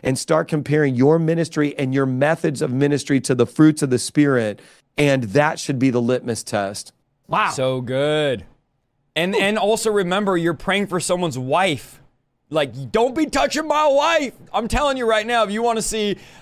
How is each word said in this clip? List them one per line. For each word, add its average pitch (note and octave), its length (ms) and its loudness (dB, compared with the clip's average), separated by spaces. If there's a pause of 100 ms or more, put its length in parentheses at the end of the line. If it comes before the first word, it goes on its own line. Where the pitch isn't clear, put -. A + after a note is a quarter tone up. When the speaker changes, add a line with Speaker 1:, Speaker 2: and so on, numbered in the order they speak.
Speaker 1:
and C3 160 -2
start D#3+ 300 0
comparing C#3+ 460 0
your C#3 240 4
ministry D#3+ 580 0
and C3 160 -2
your C3+ 140 2
methods C#3+ 560 0
of B2+ 100 -2
ministry C#3 480 0
to B2+ 140 -2
the A#2+ 100 2
fruits D#3 380 4
of C3+ 80 0
the B2 80 2
Spirit. B2 640 0 (360)
And C#3 280 2
that C#3+ 340 0
should C3+ 200 -4
be C3 120 2
the A#2+ 100 0
litmus A#2+ 440 -2
test. G2+ 500 -6 (340)
Speaker 2:
Wow. F3+ 220 0
Speaker 3:
So C3 320 -2
good. C#3 640 -2 (680)
And, F3+ 220 -2
and G#3 220 0
also G#3+ 320 0
remember, G3 480 0
you're E3 160 0
praying G3 320 -2
for F#3 120 -4
someone's E3+ 400 -2
wife. D3 640 -2 (480)
Like, C3+ 440 -4
"Don't A#3+ 200 2
be D#4 140 0
touching C#4+ 400 -2
my D4+ 220 2
wife." C#4+ 440 2 (220)
I'm G#3+ 140 -2
telling C4+ 280 0
you F#3+ 80 -4
right A3 220 2
now, A#3 160 0
if G3 80 0
you A3 140 -2
wanna A3+ 180 0
see, G#3 340 -2 (260)